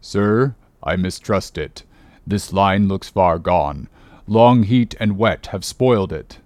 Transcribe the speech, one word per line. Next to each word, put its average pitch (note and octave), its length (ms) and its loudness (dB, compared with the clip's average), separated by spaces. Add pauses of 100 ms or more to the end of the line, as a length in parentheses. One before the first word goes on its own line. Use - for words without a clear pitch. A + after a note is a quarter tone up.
Sir, G#2+ 540 0 (280)
I D#2 140 -2
mistrust F#2 600 -4
it. - 260 -10 (420)
This - 260 -4
line G2 360 2
looks F#2+ 200 -4
far F2+ 300 2
gone. D2 500 -2 (380)
Long A#2 360 4
heat A#2 360 0
and G#2 200 -2
wet G2+ 300 -2
have F2+ 160 -8
spoiled A#2 480 0
it. - 340 -12